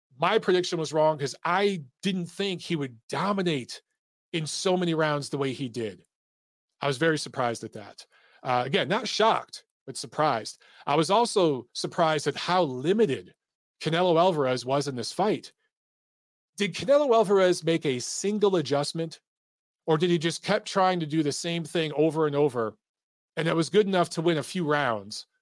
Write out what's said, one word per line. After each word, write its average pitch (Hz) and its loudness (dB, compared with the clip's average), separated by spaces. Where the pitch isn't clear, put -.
my 185 2
prediction 180 0
was 147 -6
wrong 156 2
'cause 135 -6
I 185 0
didn't 185 -2
think 196 -6
he 170 -4
would 127 -6
dominate 170 -2
in 160 -4
so 180 0
many 175 0
rounds 151 0
the 143 -4
way 139 -2
he 123 -8
did. 107 -8
I 139 0
was 139 -2
very 160 2
surprised 120 -4
at 107 -14
that. 101 -18
Uh, 123 0
again, 139 0
not 208 -2
shocked, - 0
but 135 -12
surprised. 127 -2
I 143 2
was 160 2
also 185 2
surprised 156 0
at 143 -2
how 180 0
limited 135 -2
Canelo 165 2
Alvarez 135 2
was 135 0
in 131 -6
this 113 -8
fight. 185 -2
Did 202 -2
Canelo 269 4
Alvarez 185 4
make 160 0
a 127 0
single 202 0
adjustment, 147 -2
or 160 4
did 175 2
he 175 4
just 156 -4
kept 214 0
trying 185 2
to 156 -4
do 156 0
the 143 -2
same 170 -4
thing 156 -2
over 156 2
and 143 -2
over, 123 0
and 160 0
that 165 2
was 160 0
good 202 4
enough 175 2
to 170 -6
win 160 2
a 135 -2
few 180 -6
rounds? 120 -2